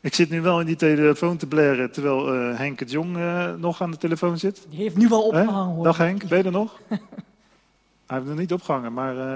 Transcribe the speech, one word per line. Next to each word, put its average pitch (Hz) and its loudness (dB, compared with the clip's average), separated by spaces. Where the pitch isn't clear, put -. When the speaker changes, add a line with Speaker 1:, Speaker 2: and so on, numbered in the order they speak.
Speaker 1:
Ik - -6
zit 165 2
nu 165 -2
wel 170 2
in 170 -2
die 160 0
telefoon 151 4
te 156 -6
blaren, 139 2
terwijl, 139 -2
eh, 120 -2
Henk 135 -6
het 120 -8
Jong, 170 -4
eh, 175 -2
nog 170 -4
aan 170 -4
de 160 -8
telefoon 170 -2
zit. 196 -4
Speaker 2:
Die 151 -14
heeft 190 -2
nu 226 8
wel 220 4
Speaker 1:
Hè? 156 4
Speaker 2:
opgehangen, 196 0
hoor. 165 -4
Speaker 1:
Dag 165 4
Henk, 185 -2
ben 175 4
je 190 4
er 190 -2
nog? 208 -4
Speaker 2:
<laughs> - -14
Speaker 1:
Hij 127 -6
heeft 131 -6
nog 151 -6
niet 175 -2
opgehangen, 135 -4
maar, 127 -6